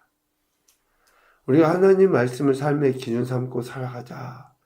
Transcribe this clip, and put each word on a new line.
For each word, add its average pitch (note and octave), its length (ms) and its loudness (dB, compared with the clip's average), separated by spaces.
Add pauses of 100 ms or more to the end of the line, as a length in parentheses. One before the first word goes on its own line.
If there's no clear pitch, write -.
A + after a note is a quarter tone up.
(1500)
우리가 D#3 240 4
"하나님 F#3+ 420 4
말씀을 C3 440 0
삶의 C#3+ 400 0
기준 A#2+ 300 -4
삼고 B2+ 360 -6
살아가자." B2+ 880 -14 (140)